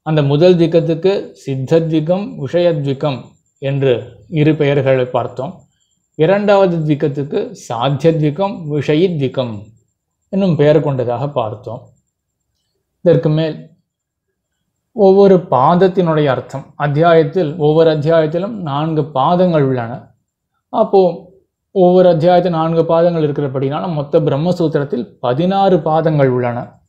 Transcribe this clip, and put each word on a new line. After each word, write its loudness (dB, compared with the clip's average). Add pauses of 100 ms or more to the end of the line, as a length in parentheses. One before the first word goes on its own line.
அந்த 0
முதல் 4
திகத்துக்கு 0 (200)
சித்தத்விகம், -4
விஷயத்விகம் -2 (360)
என்று -2 (100)
இரு 2
பெயர்களை 0
பார்த்தோம். -6 (640)
இரண்டாவது 2
திகத்துக்கு -4 (120)
சாத்தியத்விகம், -2 (140)
விஷயித்விகம் -2 (640)
என்னும் 0
பெயர் 4
கொண்டதாக -4
பார்த்தோம். -8 (1200)
இதற்கு 2
மேல் -4 (1200)
ஒவ்வொரு 6 (160)
பாதத்தினுடைய 2
அர்த்தம், -4 (100)
அத்தியாயத்தில் 2
ஒவ்வொரு 2
அத்தியாயத்திலும் 0
நான்கு -4
பாதங்கள் 0
உள்ளன. -6 (560)
அப்போ 0 (380)
ஒவ்வொரு 4
அத்தியாயத்தில் 2
நான்கு 0
பாதங்கள் 2
இருக்கிறபடினால -4
மொத்த -2
பிரம்மசூத்திரத்தில் -2 (120)
பதினாறு 0
பாதங்கள் 0
உள்ளன. -4